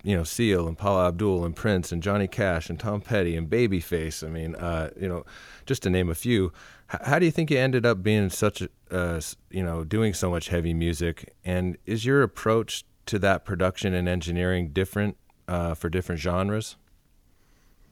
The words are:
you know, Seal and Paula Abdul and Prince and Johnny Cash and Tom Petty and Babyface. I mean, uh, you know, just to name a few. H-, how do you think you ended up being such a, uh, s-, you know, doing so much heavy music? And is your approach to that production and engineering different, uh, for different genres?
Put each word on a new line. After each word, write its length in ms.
you 140
know, 80
Seal 420
and 120
Paula 300
Abdul 360
and 100
Prince 380
and 100
Johnny 240
Cash 440
and 100
Tom 220
Petty 340
and 140
Babyface. 760
I 40
mean, 240
uh, 440
you 100
know, 180
just 160
to 80
name 180
a 60
few. 380
H-, 120
how 140
do 80
you 60
think 180
you 80
ended 260
up 180
being 280
such 320
a, 60
uh, 260
s-, 200
you 120
know, 220
doing 300
so 160
much 180
heavy 240
music? 600
And 400
is 220
your 160
approach 600
to 120
that 260
production 500
and 140
engineering 600
different, 480
uh, 260
for 140
different 320
genres? 560